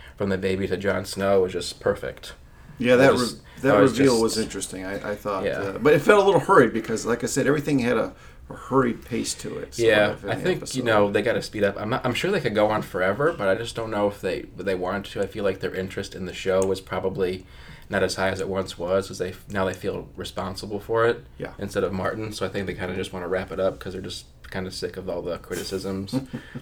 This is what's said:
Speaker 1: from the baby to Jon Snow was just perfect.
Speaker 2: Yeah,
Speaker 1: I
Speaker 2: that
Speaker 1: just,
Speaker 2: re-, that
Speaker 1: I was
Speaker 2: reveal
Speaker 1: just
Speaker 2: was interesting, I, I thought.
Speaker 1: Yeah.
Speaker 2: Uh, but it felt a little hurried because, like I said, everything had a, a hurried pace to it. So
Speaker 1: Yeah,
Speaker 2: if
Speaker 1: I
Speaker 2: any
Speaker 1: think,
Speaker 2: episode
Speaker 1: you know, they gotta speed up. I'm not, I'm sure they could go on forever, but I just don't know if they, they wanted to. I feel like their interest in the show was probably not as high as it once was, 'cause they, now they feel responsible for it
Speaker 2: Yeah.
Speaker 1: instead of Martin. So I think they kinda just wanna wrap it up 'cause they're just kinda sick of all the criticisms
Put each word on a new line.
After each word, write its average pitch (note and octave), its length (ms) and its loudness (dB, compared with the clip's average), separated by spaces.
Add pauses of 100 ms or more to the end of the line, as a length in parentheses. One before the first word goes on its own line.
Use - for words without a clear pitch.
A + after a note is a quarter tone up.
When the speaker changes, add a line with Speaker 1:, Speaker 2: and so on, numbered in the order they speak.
(160)
Speaker 1:
from G2+ 140 -2
the F#2+ 80 0
baby F#2+ 300 0
to F#2 80 0
Jon F#2+ 280 0
Snow G2 380 2
was F#2 100 0
just - 280 -6
perfect. - 540 -4 (440)
Speaker 2:
Yeah, B2 160 4
Speaker 1:
I - 20 10
Speaker 2:
that C3 160 8
Speaker 1:
just, G#2+ 240 0
Speaker 2:
re-, - 40 -18 (220)
that B2 140 6
Speaker 1:
I - 40 8
was A#2+ 180 6
Speaker 2:
reveal C3+ 160 6
Speaker 1:
just A2+ 80 4
Speaker 2:
was A2 160 2
interesting, F#2+ 460 -4
I, G2+ 280 -6
I - 40 -6
thought. G2 280 -4
Speaker 1:
Yeah. D2 140 -2
Speaker 2:
Uh, G2 200 -4
but C#3+ 160 4
it D3 60 4
felt G3+ 220 8
a - 20 2
little F#3+ 160 6
hurried C#3+ 320 8
because, A2 340 -4
like A#2 180 0
I - 20 -2
said, - 200 0
everything C#3+ 340 2
had A#2 160 2
a, G2+ 180 -2 (340)
a G#2 60 -14
hurried B2+ 500 0
pace A2+ 300 -4
to - 240 -10
it. - 160 -10
So A#2 80 -2
Speaker 1:
Yeah, G#2 300 6
Speaker 2:
if - 120 -10
Speaker 1:
I G2+ 80 -4
Speaker 2:
any - 100 -4
Speaker 1:
think, F3+ 160 2
Speaker 2:
episode - 200 -6
Speaker 1:
you B2 60 -2
know, G#2 260 4
they G#2 120 2
gotta G#2 200 0
speed G#2 220 -2
up. G2+ 140 2
I'm G#2+ 120 -4
not, C3+ 140 -2
I'm B2 100 0
sure F3 160 -2
they G3 100 2
could A#2 140 -2
go G#2 140 4
on G#2+ 140 0
forever, G2+ 500 0
but G2+ 160 -2
I F#2+ 60 4
just A2+ 220 -4
don't A2+ 140 -4
know G#2 180 2
if G2 120 -4
they, F2+ 220 -2 (140)
they F#2+ 180 -2
wanted F#2 380 -2
to. G#2+ 100 -4
I G2 40 0
feel G2+ 180 -4
like F#2+ 160 0
their - 140 -4
interest F#2+ 400 -6
in F#2 120 -8
the F2+ 80 -8
show F#2+ 300 2
was F#2+ 160 0
probably F#2 680 -2 (440)
not G2 140 2
as F#2 100 0
high F#2+ 160 0
as F#2 100 -2
it F#2 80 -4
once F#2+ 300 -4
was, F#2 300 0
'cause F#2+ 100 -10
they, F#2 160 -4 (140)
now G2 160 -2
they F#2 100 0
feel F2+ 420 -6
responsible F#2+ 640 -8
for A2+ 280 2
it A#2 180 0 (140)
Speaker 2:
Yeah. - 200 -10
Speaker 1:
instead G2 260 -2
of F2+ 80 -2
Martin. G2 400 -4
So G2 140 -4
I - 20 -4
think G2 200 -4
they F2 60 -4
kinda F2+ 200 -6
just F#2 180 -6
wanna F2+ 160 -8
wrap F#2 240 -2
it F2+ 80 -4
up F#2+ 200 0
'cause F#2+ 140 -10
they're F#2+ 80 -8
just - 240 -12 (240)
kinda F#2 200 -6
sick F2 260 -6
of F#2 120 -8
all F2 140 -4
the F2 160 -4
criticisms F#2+ 760 -6 (480)